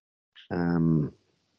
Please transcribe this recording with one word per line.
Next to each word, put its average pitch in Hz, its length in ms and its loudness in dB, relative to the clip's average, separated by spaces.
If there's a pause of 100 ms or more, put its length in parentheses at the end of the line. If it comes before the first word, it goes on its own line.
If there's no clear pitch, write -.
(500)
um, 82 640 0 (460)